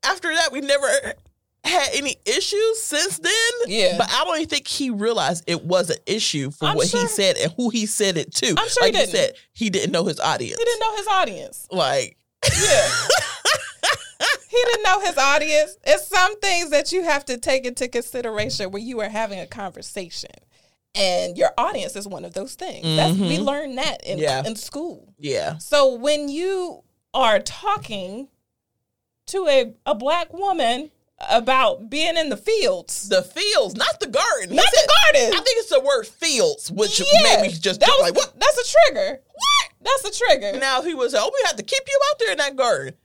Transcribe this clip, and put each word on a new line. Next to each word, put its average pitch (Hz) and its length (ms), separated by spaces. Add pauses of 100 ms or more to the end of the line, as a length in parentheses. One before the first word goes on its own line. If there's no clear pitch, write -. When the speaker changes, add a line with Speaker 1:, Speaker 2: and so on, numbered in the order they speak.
Speaker 1:
after 349 280
that, 320 200
we 269 80
never 277 260 (760)
had 311 300
any 277 300
issues 403 580
since 339 360
then. 339 140 (340)
Speaker 2:
Yeah. 185 320
Speaker 1:
But 233 120
I 277 140
don't 330 120
even 311 120
think - 200
he 269 220
realized 202 580
it 170 160
was 175 260
an - 160
issue 160 460
for 156 140
Speaker 2:
I'm - 100
Speaker 1:
what - 120
Speaker 2:
sure 480 120
Speaker 1:
he 480 80
said 196 300
and 147 180
who 240 140
he 214 160
said 196 300
it - 200
to. - 200
Speaker 2:
I'm 466 120
sure 494 180
he - 60
Speaker 1:
Like - 0
you 381 80
Speaker 2:
didn't. 233 120
Speaker 1:
said, 170 200 (200)
he 220 180
didn't 180 220
know 175 120
his 156 160
audience. - 380
Speaker 2:
He 466 60
didn't 466 160
know 440 160
his 403 120
audience. 254 640
Speaker 1:
Like, 139 440 (460)
Speaker 2:
Yeah. 587 320
Speaker 1:
<laughs> - 40 (1500)
Speaker 2:
He 480 160
didn't 466 200
know 381 160
his 349 180
audience. 302 680
It's 294 220
some 403 340
things 349 300
that 285 200
you 370 120
have 294 240
to 247 100
take 262 300
into 247 220
consideration 220 800
when 202 160
you 247 140
are 202 80
having 208 320
a - 60
conversation. - 840 (640)
And 180 420
your - 220
audience 240 360
is 196 140
one 180 160
of 175 80
those 196 220
things. - 280 (140)
That's, 160 220
we 190 180
Speaker 1:
Mm-hmm. - 80
Speaker 2:
learned 277 340
that - 280
in, 185 120
Speaker 1:
Yeah. 135 280
Speaker 2:
in 220 100
school. - 600
Speaker 1:
Yeah. 135 400
Speaker 2:
So 269 380
when 285 340
you 359 520 (300)
are 220 280
talking 233 880 (1000)
to 370 200
a, 269 280 (100)
a 294 100
black 311 380
woman 311 580 (380)
about 226 640
being 320 260
in 320 140
the 220 80
fields. 208 720
Speaker 1:
The 185 120
fields, 339 520
not 508 260
the 415 60
garden. 269 440
He 269 60
Speaker 2:
Not - 160
the 480 60
Speaker 1:
said, 571 100 (240)
Speaker 2:
garden. 494 260
Speaker 1:
I - 60
think 480 140
it's 453 120
the 277 100
word 262 260
fields, 226 640
which 403 300
Speaker 2:
Yeah. 587 220 (140)
Speaker 1:
made - 120
me - 40
just 185 280
Speaker 2:
That 320 80
Speaker 1:
jump 539 120
Speaker 2:
was - 120
Speaker 1:
like, - 20
Speaker 2:
the, - 60
Speaker 1:
"What?" - 200
Speaker 2:
that's 523 180
a 494 180 (120)
trigger. 214 320 (120)
Speaker 1:
What? 1077 380 (120)
Speaker 2:
That's 494 340
a - 80
trigger. 262 340
Speaker 1:
Now, 262 220
if 294 60
he 339 80
was, 254 200
"Oh, - 180
we 539 140
have 302 100
to 208 60
keep 539 240
you 554 140 (100)
out 587 80
there 440 140
in 302 60
that 277 180
garden." 175 380 (100)